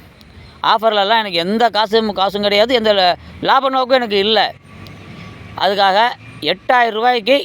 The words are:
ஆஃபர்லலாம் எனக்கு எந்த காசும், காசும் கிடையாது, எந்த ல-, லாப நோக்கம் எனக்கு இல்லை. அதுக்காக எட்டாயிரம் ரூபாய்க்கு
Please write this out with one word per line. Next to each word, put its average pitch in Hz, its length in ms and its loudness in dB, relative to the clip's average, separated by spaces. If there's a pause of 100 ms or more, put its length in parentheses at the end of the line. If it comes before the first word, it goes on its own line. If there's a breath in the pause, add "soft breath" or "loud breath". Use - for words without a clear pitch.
(720 loud breath)
ஆஃபர்லலாம் 214 520 2
எனக்கு 170 220 -4
எந்த 220 200 0 (120)
காசும், 220 360 0
காசும் 196 340 -2
கிடையாது, 208 320 2
எந்த 220 200 2
ல-, 180 180 2 (320 loud breath)
லாப 262 260 2
நோக்கம் 262 260 2
எனக்கு 208 180 -2
இல்லை. 202 280 2 (1160)
அதுக்காக 196 340 2 (540)
எட்டாயிரம் 233 440 0
ரூபாய்க்கு 240 480 0